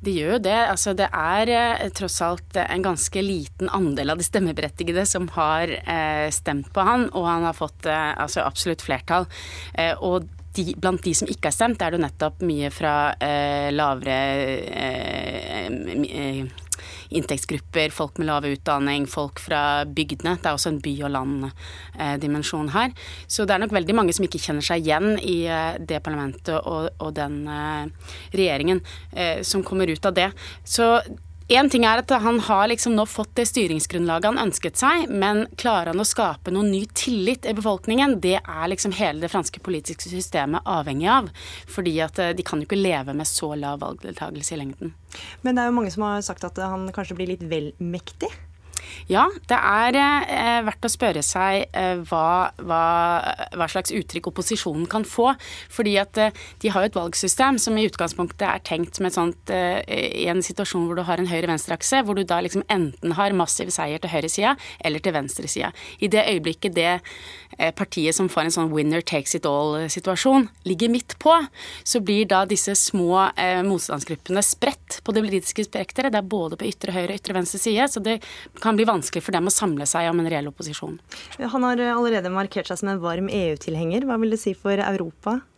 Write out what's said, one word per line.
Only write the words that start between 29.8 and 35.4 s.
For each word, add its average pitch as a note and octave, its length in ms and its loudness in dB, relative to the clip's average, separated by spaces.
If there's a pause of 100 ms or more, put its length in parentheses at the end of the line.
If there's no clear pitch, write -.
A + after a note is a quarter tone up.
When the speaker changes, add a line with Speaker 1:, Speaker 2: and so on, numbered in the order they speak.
Speaker 1:
ut D#3 160 -2
av F#3+ 80 2
det. F#3 180 4 (340)
Så A#3 360 6 (480)
en B3+ 160 6
ting C4 160 4
er A3+ 220 6
at A#3+ 80 0 (100)
han A#3 240 4
har G3+ 240 4
liksom A#3 240 0
nå G#3+ 160 2
fått - 300 -6
det A#3+ 100 2
styringsgrunnlaget E3+ 800 0
han B3 140 0
ønsket F3+ 340 -2
seg, D4+ 320 4
men G#3 380 2 (100)